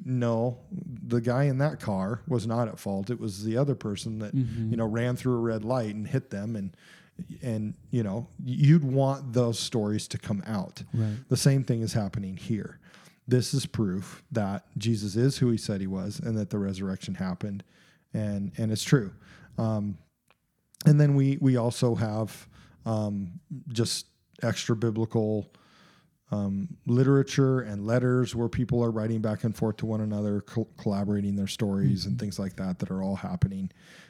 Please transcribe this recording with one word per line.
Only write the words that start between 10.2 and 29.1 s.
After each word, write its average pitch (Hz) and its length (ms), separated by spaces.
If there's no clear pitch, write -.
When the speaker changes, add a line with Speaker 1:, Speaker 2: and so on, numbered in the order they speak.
Speaker 1:
out. 104 380
Speaker 2:
Right. 107 240
Speaker 1:
The 123 80
same 135 260
thing 117 180
is 110 120
happening 98 440
here. - 400
This 120 260
is 135 140
proof 98 640
that 101 340
Jesus 104 360
is 127 220
who 123 140
he 113 60
said 101 220
he 95 80
was 95 320
and 113 180
that 104 120
the 107 80
resurrection 98 560
happened, 92 500
and, 101 440
and 110 140
it's 107 120
true. 110 300
Um, 107 400
and 147 120
then 147 160
we, 135 240
we 131 180
also 120 380
have, 107 520
um, 104 540
just 113 400
extra 117 340
biblical, 107 800
um, 98 360
literature 131 720
and 104 240
letters 123 500
where 117 140
people 120 340
are 117 80
writing 110 300